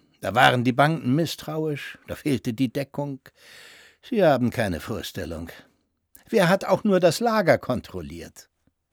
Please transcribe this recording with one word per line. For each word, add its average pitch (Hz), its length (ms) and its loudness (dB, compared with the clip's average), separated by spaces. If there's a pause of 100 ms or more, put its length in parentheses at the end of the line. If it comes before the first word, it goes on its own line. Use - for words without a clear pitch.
(220)
Da 98 140 -4
waren 127 280 4
die 127 100 0
Banken 139 420 0
misstrauisch, 156 840 -6 (100)
da 87 80 -10
fehlte 131 380 -4
die 127 180 -2
Deckung. 143 480 -8 (840)
Sie 208 220 0
haben 127 260 4
keine 98 300 -2
Vorstellung. 82 720 -10 (800)
Wer 190 200 4
hat 190 160 2
auch - 180 0
nur 190 160 4
das 170 200 4
Lager 214 380 2
kontrolliert? - 920 -8 (440)